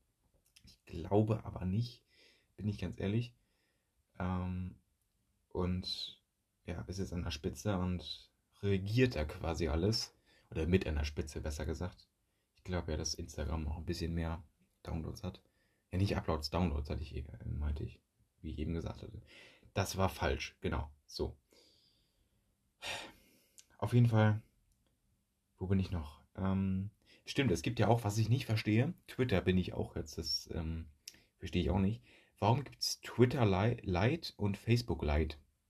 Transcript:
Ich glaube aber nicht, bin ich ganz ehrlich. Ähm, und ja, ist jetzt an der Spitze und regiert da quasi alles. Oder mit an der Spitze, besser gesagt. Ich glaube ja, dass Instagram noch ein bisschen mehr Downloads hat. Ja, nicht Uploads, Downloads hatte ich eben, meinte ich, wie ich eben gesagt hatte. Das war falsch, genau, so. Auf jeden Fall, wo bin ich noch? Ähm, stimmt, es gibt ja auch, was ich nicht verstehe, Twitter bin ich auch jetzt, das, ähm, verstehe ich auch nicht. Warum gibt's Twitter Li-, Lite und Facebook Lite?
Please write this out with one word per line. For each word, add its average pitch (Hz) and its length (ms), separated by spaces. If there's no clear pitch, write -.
Ich - 200
glaube 104 600
aber - 200
nicht, 107 400
bin 95 120
ich 101 100
ganz - 220
ehrlich. 110 340
Ähm, 90 560
und - 760
ja, 85 160
ist 92 180
jetzt 90 120
an 85 120
der - 80
Spitze 95 460
und 90 520
regiert 101 540
da 76 80
quasi 80 420
alles. 82 480
Oder 80 160
mit 92 180
an 76 80
der 71 100
Spitze, 73 360
besser 76 260
gesagt. 82 420
Ich - 80
glaube 85 300
ja, 78 40
dass 80 180
Instagram 78 500
noch 78 140
ein 80 60
bisschen 82 300
mehr 82 260
Downloads 80 400
hat. 92 180
Ja, 92 80
nicht 98 180
Uploads, 80 340
Downloads 80 400
hatte - 120
ich - 140
eben, - 420
meinte 73 240
ich, - 180
wie 80 120
ich 73 60
eben 78 160
gesagt - 280
hatte. - 180
Das 98 220
war 95 120
falsch, - 520
genau, 73 320
so. - 300
Auf 110 160
jeden 120 140
Fall, 107 320
wo 92 80
bin 95 140
ich 92 100
noch? 82 300
Ähm, 95 540
stimmt, 131 240
es 85 120
gibt - 180
ja 98 80
auch, 120 160
was 104 140
ich 110 100
nicht 120 180
verstehe, 113 480
Twitter 113 320
bin 92 180
ich 87 160
auch - 220
jetzt, 82 200
das, - 380
ähm, 82 320
verstehe 87 240
ich 76 80
auch 98 100
nicht. 101 220
Warum 123 260
gibt's - 360
Twitter 123 440
Li-, 104 380
Lite 104 540
und 101 200
Facebook 113 460
Lite? 76 340